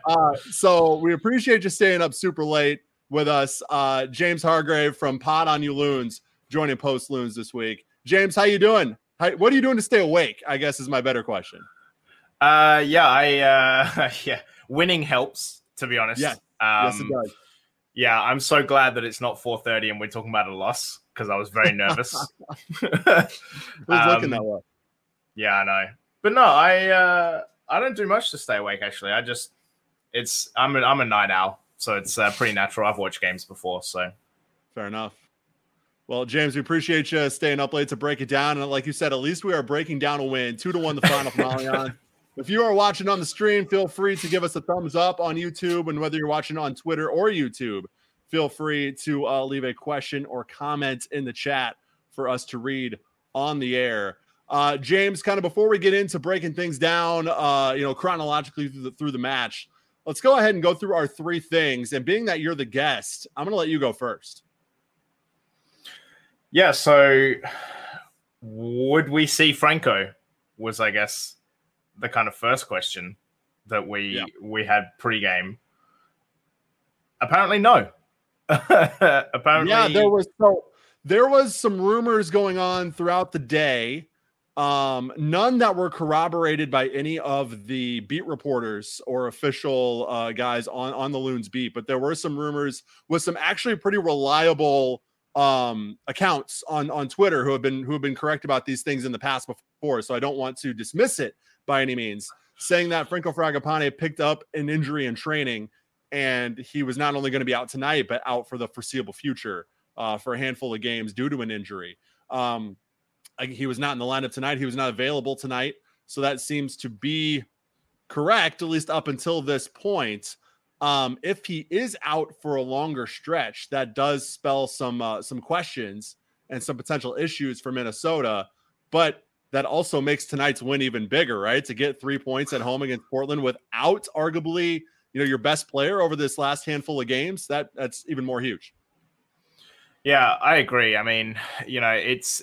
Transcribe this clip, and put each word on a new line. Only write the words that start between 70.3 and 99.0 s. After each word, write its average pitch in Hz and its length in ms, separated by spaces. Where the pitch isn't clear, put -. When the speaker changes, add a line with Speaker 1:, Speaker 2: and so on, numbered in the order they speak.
Speaker 2:
was, 110 220
I 107 120
guess, - 440
the 110 120
kind 113 180
of 101 80
first 123 320
question 92 480
that 104 200
we, 101 300
Speaker 1:
Yeah. 110 80
Speaker 2:
we 107 240
had 104 340
pregame. 98 580
Apparently, 190 380
no. 202 300
<laughs> - 280
Apparently 151 1200
Speaker 1:
Yeah, 220 180
there 202 220
was, 196 180
so 202 260
there 214 220
was 269 280
some 196 240
rumors 214 500
going 190 280
on 180 340
throughout 175 400
the 165 80
day. 135 720
Um, 135 580
none 190 440
that 208 160
were 180 140
corroborated 156 800
by 131 200
any 151 300
of 120 480
the 123 340
beat 143 240
reporters 117 840
or 127 200
official, 127 840
uh, 117 240
guys 120 340
on, 127 260
on 135 200
the 135 40
Loons 131 300
beat, 123 260
but 117 140
there 131 120
were 147 160
some 151 220
rumors 147 460
with 160 160
some 175 160
actually 202 380
pretty 202 200
reliable, 147 1040
um, 123 640
accounts 151 600
on, 151 240
on 143 160
Twitter 160 380
who 139 60
have 131 100
been, 135 220
who 135 100
have 147 80
been 139 140
correct 151 280
about 135 220
these 131 180
things 131 220